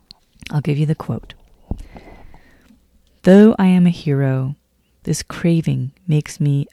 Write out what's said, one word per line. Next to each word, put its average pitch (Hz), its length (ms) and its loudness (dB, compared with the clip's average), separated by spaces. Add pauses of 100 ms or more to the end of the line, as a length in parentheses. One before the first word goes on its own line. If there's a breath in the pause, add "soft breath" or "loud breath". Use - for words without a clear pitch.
(500)
I'll 151 120 -4
give 143 160 -4
you 151 80 -2
the 156 100 -2
quote. - 380 -10 (1900 loud breath)
"Though 202 360 8
I 190 80 2
am 180 180 4
a 175 60 4
hero, 135 640 -4 (480)
this 165 180 -6
craving 151 680 -4 (160)
makes 151 320 -4
me 139 340 -2